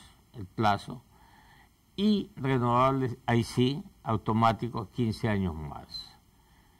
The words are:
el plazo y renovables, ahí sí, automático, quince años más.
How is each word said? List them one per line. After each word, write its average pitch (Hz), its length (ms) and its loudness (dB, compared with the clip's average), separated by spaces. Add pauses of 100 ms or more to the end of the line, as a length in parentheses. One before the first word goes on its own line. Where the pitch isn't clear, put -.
(320)
el 101 140 -14
plazo - 560 -2 (920)
y 208 420 0
renovables, 127 880 2
ahí 117 180 2
sí, 127 400 0 (180)
automático, 113 920 0
quince 113 360 -2
años 98 260 -2
más. - 600 -12 (640)